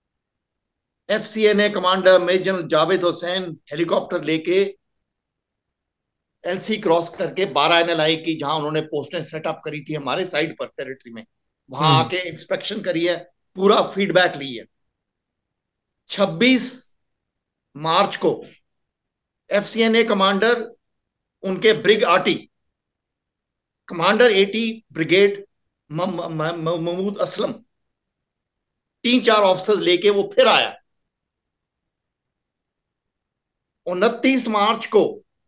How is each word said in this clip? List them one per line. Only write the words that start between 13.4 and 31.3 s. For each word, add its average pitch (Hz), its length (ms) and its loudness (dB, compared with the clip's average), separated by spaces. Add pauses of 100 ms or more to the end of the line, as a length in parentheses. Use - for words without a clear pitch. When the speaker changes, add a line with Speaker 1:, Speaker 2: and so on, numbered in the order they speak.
Speaker 1:
पूरा 202 280 4
feedback 180 540 0
ली 139 200 -10
है। 101 100 -16 (1400)
छब्बीस 208 840 0 (840)
मार्च 165 400 0
को - 280 -2 (1040)
एफ़सीएनए 226 540 2
कमांडर, 214 720 0 (680)
उनके 190 300 2
ब्रिग 202 320 2
आरटी, 175 460 0 (1400)
कमांडर 202 440 4
एटी 214 600 0
ब्रिगेड 190 540 2 (460)
म-, 165 100 -6
म-, 170 280 -6
म-, 160 260 -6
म-, 165 240 -4
महमूद 185 380 -6
असलम, - 340 -2 (1500)
तीन 240 180 2
चार 220 160 4
ऑफिसर्स 190 420 2
लेके 175 320 2
वो 196 260 0
फिर 240 120 6
आया। 131 320 2 (3000)